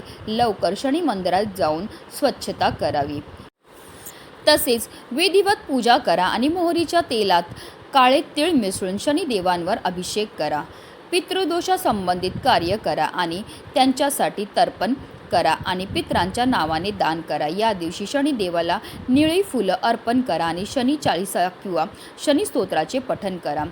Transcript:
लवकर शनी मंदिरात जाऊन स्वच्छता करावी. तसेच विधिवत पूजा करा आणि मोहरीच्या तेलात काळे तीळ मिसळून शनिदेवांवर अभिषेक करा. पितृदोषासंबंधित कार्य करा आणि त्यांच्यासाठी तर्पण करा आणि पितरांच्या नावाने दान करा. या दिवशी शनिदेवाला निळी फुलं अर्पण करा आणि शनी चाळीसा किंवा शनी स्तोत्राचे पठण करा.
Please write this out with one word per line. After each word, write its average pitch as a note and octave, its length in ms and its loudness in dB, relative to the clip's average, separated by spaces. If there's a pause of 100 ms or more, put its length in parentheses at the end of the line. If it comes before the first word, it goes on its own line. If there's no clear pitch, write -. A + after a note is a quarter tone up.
(280)
लवकर G#3+ 500 0
शनी C#4 240 0
मंदिरात F#3+ 420 0 (140)
जाऊन D#3+ 280 0 (340)
स्वच्छता G#3 500 0
करावी. D3 500 -2 (1300)
तसेच C4 400 2 (240)
विधिवत F#4 460 2 (100)
पूजा A#3+ 300 4
करा F3+ 280 2
आणि A3 220 2
मोहरीच्या E4+ 540 2
तेलात G3+ 420 2 (500)
काळे C4 280 6
तीळ D4+ 300 0
मिसळून G3 460 0
शनिदेवांवर G3 800 0 (100)
अभिषेक F#3 540 -4
करा. D3+ 220 0 (500)
पितृदोषासंबंधित D#4 1200 0 (120)
कार्य F#3+ 340 2
करा D#3 280 -2
आणि E3+ 360 -4 (320)
त्यांच्यासाठी C4 720 2 (100)
तर्पण F#3+ 380 2 (380)
करा E3 240 4 (100)
आणि F#3 200 -2
पितरांच्या G#3 600 -2
नावाने F3 460 0
दान E3 300 0
करा. D3+ 260 -2
या G#3 260 0
दिवशी F3 340 -6
शनिदेवाला F#3+ 720 0 (300)
निळी D#4 320 4
फुलं C4+ 420 0
अर्पण A#3 380 2
करा E3 240 -2
आणि E3+ 200 -2
शनी C4 300 0
चाळीसा F#3+ 520 0
किंवा F3 380 -4 (400)
शनी D4+ 200 4
स्तोत्राचे F#3+ 540 -2
पठण F#3 380 -4
करा. D3+ 340 -4